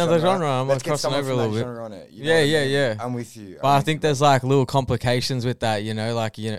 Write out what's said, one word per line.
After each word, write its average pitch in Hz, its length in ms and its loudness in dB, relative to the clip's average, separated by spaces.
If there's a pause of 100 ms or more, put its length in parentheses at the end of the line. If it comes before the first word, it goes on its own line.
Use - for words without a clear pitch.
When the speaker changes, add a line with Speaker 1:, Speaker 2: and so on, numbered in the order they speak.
Speaker 1:
another 170 180 2
Speaker 2:
genre. 180 220 2
Speaker 1:
genre. 151 80 -2 (140)
I'm, 135 40 -2
Speaker 2:
Let's 135 140 2
Speaker 1:
like, - 60 -10
Speaker 2:
get 139 40 -4
Speaker 1:
crossing 147 120 -2
Speaker 2:
someone 143 180 0
Speaker 1:
over 135 80 -4
a 131 40 -2
Speaker 2:
from 127 60 0
Speaker 1:
little 113 140 0
Speaker 2:
that 107 80 -2
Speaker 1:
bit. 120 60 -4
Speaker 2:
genre 117 180 -10
on 107 80 -12
it, 82 180 -16
you 104 140 -14
know 156 60 0
Speaker 1:
Yeah, 160 40 6
Speaker 2:
what 160 60 6
I 151 60 4
Speaker 1:
yeah, 151 180 2
Speaker 2:
mean? 135 80 0
Speaker 1:
yeah. 135 260 0
Speaker 2:
I'm 123 160 -6
with 120 220 -8
you. 98 260 -16
Speaker 1:
But 131 60 2
Speaker 2:
I'm 139 60 6
Speaker 1:
I - 20 6
Speaker 2:
with 139 80 2
Speaker 1:
think 156 140 0
Speaker 2:
you. - 20 -10
Speaker 1:
there's, 147 200 0
like, 139 220 4
little 131 240 4
complications 127 800 -2
with 123 140 -4
that, 107 240 -2
you 110 100 -4
know, 113 220 -4
like, 110 200 -4
you 110 160 -6
know, 107 60 -8